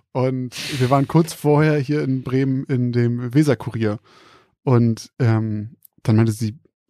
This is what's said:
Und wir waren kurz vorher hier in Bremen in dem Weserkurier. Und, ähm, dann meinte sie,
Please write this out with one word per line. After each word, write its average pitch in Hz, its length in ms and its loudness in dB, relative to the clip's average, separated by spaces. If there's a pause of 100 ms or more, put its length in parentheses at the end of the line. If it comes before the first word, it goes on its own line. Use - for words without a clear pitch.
(120)
Und 127 420 -4 (240)
wir 123 120 0
waren 139 180 2
kurz 160 240 2
vorher 151 460 2
hier 147 260 -2
in 131 180 -2
Bremen 131 440 -2
in 123 260 -2
dem 120 420 -2
Weserkurier. 113 640 0 (640)
Und, 117 560 2
ähm, 110 580 -2 (260)
dann 110 140 2
meinte 113 160 4
sie, 110 260 -6 (320)